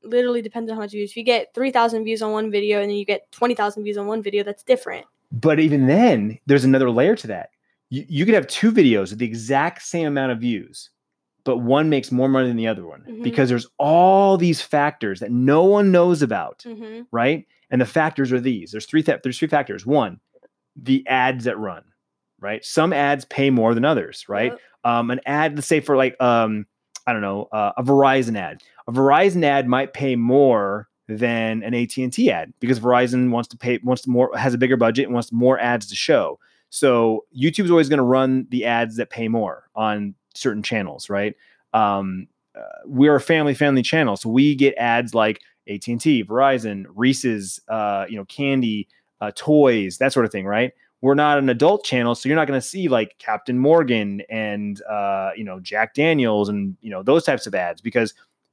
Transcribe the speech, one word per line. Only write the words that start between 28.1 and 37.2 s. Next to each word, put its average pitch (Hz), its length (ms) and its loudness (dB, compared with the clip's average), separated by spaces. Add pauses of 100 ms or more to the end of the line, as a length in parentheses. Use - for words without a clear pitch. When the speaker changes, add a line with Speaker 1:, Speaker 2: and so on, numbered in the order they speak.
Speaker 2:
ad. 85 240 -10 (260)
A 120 40 -10
Verizon 160 520 4
ad 139 240 2
might 135 260 0
pay 135 220 -2
more 117 720 2 (200)
than 113 560 -2
an 113 100 -6
A 120 120 -2
T 131 180 -6
and 123 100 -6
T 226 180 2
ad 82 280 -6
because 120 200 0
Verizon 123 500 2
wants 117 200 -2
to 117 80 -20
pay, 120 260 -4
wants 123 200 -2
to 131 60 -4
more, 123 280 2
has 123 160 0
a 120 40 -2
bigger 127 200 2
budget 117 280 2
and 120 80 -6
wants 240 180 -4
more 120 280 2
ads 120 280 -2
to - 80 -14
show. 101 440 0 (300)
So 117 560 2 (120)